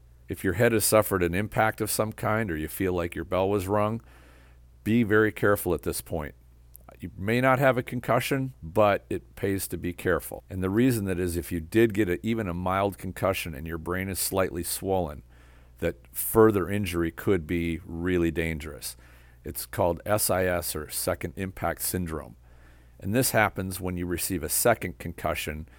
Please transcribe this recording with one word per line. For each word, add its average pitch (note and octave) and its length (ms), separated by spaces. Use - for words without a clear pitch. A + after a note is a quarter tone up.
If - 160
your F#2+ 80
head A#2 200
has G#2+ 120
suffered G#2 380
an E2+ 120
impact G#2+ 460
of G#2+ 100
some - 220
kind G#2+ 380
or D#2+ 60
you D#2 120
feel F#2 240
like F2 220
your E2 100
bell F#2+ 240
was G2 180
rung, G#2+ 340
be A2+ 180
very G#2+ 300
careful G2+ 420
at D2+ 80
this - 180
point. D2+ 340
You E2+ 180
may A2 240
not C3 200
have C3 180
a C3 40
concussion, C3 680
but G2+ 460
it - 260
pays G2 340
to F2 100
be F2 160
careful. - 560
And F#2+ 120
the F#2+ 60
reason A2+ 380
that F#2 120
is F2 160
if E2+ 160
you F2+ 80
did G#2+ 360
get G2+ 160
a, F2 160
even A2 200
a F2 60
mild F#2 460
concussion F#2 560
and D2 120
your E2 120
brain F2+ 320
is F#2 80
slightly F#2 440
swollen, F2 600
that E2+ 180
further G#2 560
injury F2 420
could F2+ 360
be E2+ 400
really E2+ 440
dangerous. D#2+ 680
It's - 180
called F2+ 400
S G#2 240
I F#2 160
S F2 320
or D2+ 140
second - 460
impact F#2 440
syndrome. D#2 560
And G2 140
this B2+ 160
happens F#2+ 500
when F2+ 160
you F2+ 80
receive F2 380
a D#2 80
second - 480
concussion D#2 800